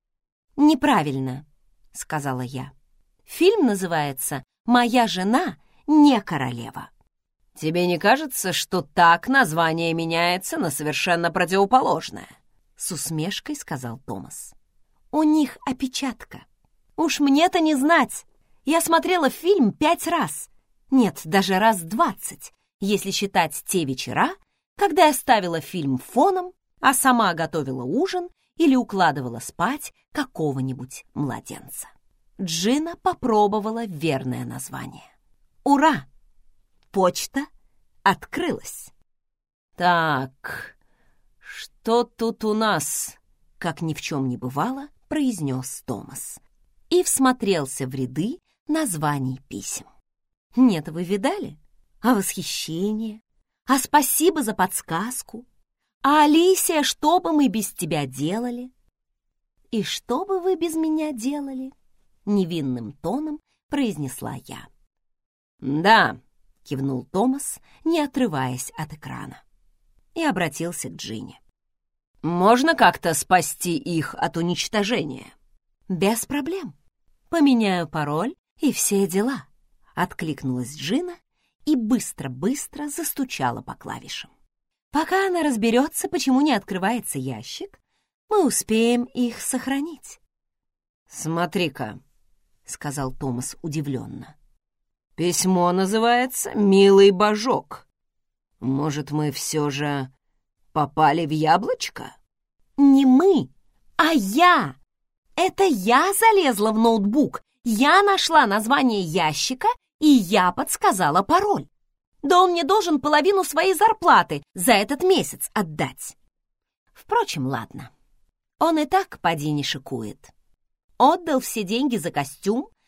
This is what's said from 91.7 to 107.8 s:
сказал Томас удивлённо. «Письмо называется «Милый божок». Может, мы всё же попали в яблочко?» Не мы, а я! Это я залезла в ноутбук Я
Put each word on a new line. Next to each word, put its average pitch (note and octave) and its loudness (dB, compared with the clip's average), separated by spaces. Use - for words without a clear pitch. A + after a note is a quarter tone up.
сказал C3+ -8
Томас B2+ -6
удивлённо. C#3 -8
«Письмо F3 2
называется A3+ 0
«Милый G3 8
божок». G#3 -2
Может, C#3 -4
мы D3+ -2
всё D3 -4
же C#3 -6
попали D#3 2
в C#3 -8
яблочко?» E3+ -2
Не C#4 8
мы, C#4 4
а E4 2
я! B3 4
Это F#4 0
я C4+ 2
залезла D4 4
в G#3+ 0
ноутбук A3+ 2
Я C#4 4